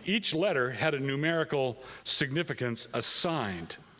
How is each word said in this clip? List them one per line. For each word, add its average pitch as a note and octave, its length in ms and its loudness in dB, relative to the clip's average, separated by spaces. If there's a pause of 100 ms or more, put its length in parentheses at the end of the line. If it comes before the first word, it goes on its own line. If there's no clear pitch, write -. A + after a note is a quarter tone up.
each G3+ 280 2
letter D#3 380 2
had D3+ 220 0
a C#3 60 -2
numerical C#3 840 0 (220)
significance C3 880 0
assigned, A2+ 840 0 (240)